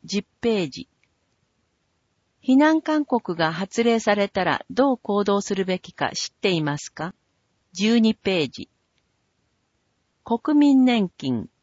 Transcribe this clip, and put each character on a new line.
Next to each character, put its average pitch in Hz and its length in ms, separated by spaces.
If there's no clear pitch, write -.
十 190 220
ペ 214 240
ー 139 60
ジ。 - 180
避 262 140
難 311 260
勧 302 220
告 - 320
が 160 160
発 190 320
令 233 160
さ 208 160
れ 202 120
た 190 140
ら 160 280
ど 254 240
う - 40
行 208 240
動 202 180
す 202 140
る 190 100
べ 185 140
き - 140
か - 180
知 - 220
っ - 80
て 202 100
い 165 120
ま 147 160
す - 120
か？ 165 240
十 220 280
二 220 160
ペ 180 280
ー 127 60
ジ。 - 180
国 294 340
民 277 280
年 233 240
金 127 420